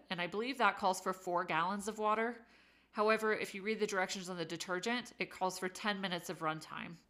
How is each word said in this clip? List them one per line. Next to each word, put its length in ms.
And 100
I 60
believe 320
that 200
calls 220
for 120
four 320
gallons 440
of 100
water. 380
However, 420
if 200
you 80
read 180
the 60
directions 440
on 80
the 60
detergent, 720
it 120
calls 280
for 100
ten 320
minutes 300
of 80
runtime. 560